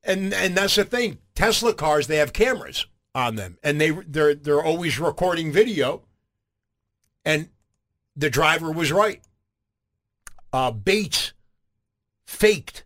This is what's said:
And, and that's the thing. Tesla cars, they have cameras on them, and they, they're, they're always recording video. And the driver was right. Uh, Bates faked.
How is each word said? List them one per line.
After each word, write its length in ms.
And, 280
and 240
that's 200
the 100
thing. 320
Tesla 400
cars, 320
they 120
have 160
cameras 520
on 180
them, 300
and 180
they, 80
they're, 460
they're 280
always 360
recording 520
video. 520
And 220
the 140
driver 420
was 200
right. 280
Uh, 160
Bates 640
faked. 640